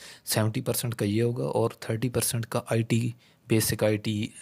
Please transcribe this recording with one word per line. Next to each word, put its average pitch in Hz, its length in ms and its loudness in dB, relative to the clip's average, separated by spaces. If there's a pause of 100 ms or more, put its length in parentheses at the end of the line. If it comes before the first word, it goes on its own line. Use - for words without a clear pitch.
(240)
सेवेंटी 110 360 0
परसेंट 120 340 -2
का 107 120 0
ये 104 160 2
होगा 123 220 0
और 113 340 0 (120)
थर्टी 113 180 0
परसेंट 117 360 -2
का - 180 -2 (100)
आईटी, 117 420 2 (340)
बेसिक 110 360 2
आईटी, 107 460 0 (120)